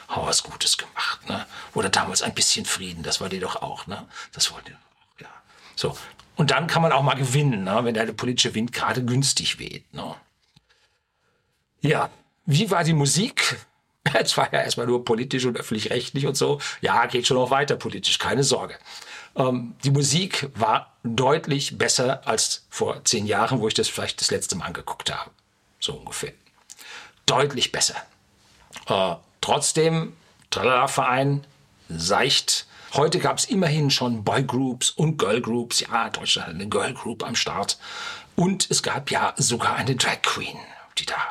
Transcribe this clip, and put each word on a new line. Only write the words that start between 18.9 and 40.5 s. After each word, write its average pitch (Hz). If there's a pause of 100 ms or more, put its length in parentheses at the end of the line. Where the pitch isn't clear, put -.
Ähm, 123
die 139
Musik 143
war 110
deutlich 135
besser 117
als -
vor -
zehn 104
Jahren, 110
wo 107
ich 107
das 110
vielleicht -
das -
letzte 98
Mal 82
angeguckt -
habe. - (500)
So -
ungefähr. - (920)
Deutlich 135
besser. - (920)
Äh, 95 (240)
trotzdem, 160 (320)
Tralala-Verein, 131 (420)
seicht. 95 (280)
Heute 233
gab's -
immerhin 156
schon 120
Boygroups 123
und 156
Girlgroups. 120
Ja, 113
Deutschland -
hat 80
eine 101
Girlgroup 113
am 120
Start. - (580)
Und 185
es -
gab 123
ja -
sogar -
eine 123
Drag -
Queen, - (400)